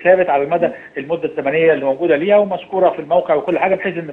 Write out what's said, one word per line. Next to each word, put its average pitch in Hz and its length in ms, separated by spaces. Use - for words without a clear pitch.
ثابت 180 260
على 143 160
مدى 170 220
المده 156 300
الزمنيه 156 440
اللي 135 120
موجوده 143 320
ليها 196 200
ومذكوره 190 540
في - 80
الموقع 160 360
وكل 156 240
حاجه، 190 160
بحيث 180 220
ان 165 160